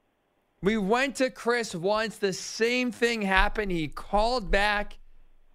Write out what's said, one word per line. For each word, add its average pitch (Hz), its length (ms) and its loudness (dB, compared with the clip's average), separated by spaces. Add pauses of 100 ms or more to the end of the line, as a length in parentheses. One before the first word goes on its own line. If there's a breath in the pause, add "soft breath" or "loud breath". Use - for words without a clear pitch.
(640)
We 220 160 2
went 240 380 0
to 254 140 2
Chris 233 440 -2
once. 202 420 0
The 196 160 -2
same 240 600 -2
thing 233 300 0
happened. 202 480 2
He 160 180 -2
called 214 600 -2
back. 208 480 0 (560)